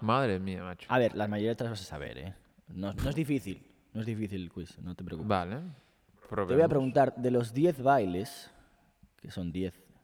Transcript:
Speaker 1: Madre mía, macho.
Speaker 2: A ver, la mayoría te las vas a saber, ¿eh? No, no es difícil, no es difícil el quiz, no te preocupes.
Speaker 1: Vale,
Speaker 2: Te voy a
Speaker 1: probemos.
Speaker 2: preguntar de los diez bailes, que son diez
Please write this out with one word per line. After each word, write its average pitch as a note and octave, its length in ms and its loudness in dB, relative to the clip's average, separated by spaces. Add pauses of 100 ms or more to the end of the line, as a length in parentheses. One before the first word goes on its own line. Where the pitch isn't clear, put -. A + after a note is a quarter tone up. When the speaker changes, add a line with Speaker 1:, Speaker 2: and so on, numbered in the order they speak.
Speaker 1:
Madre A2+ 400 2
mía, F#2 220 -6
macho. F2+ 280 -12
Speaker 2:
A B2+ 80 6
ver, A2+ 180 4
la G#2 120 0
mayoría G#2 280 0
te - 80 -8
las A#2 80 -4
vas G#2 100 -8
a - 20 -12
saber, C2+ 340 -10
¿eh? E2+ 160 -10 (340)
No, F#2 240 -6
no G#2+ 180 -2
es C#3+ 60 -4
difícil, C3+ 480 -2 (280)
no A2 80 -6
es A2 60 -6
difícil G#2 360 -4
el F2 100 -10
quiz, - 260 -14
no F2 180 -10
te F#2 80 -10
preocupes. E2+ 240 -6
Speaker 1:
Vale, F#2+ 280 0
Speaker 2:
Te D3 40 -8
voy - 640 -18
a - 40 -20
Speaker 1:
probemos. E3 400 6
Speaker 2:
preguntar C3 480 4
de B2+ 160 0
los A#2 220 2
diez D3 280 2
bailes, A2 680 2 (720)
que - 100 -16
son F2 220 -6
diez F#2 220 -2 (300)